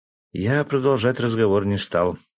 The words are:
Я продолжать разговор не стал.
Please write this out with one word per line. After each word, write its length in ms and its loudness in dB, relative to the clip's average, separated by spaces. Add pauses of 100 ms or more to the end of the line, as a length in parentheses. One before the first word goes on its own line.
(300)
Я 340 0
продолжать 560 0
разговор 440 2
не 140 0
стал. 400 -2 (200)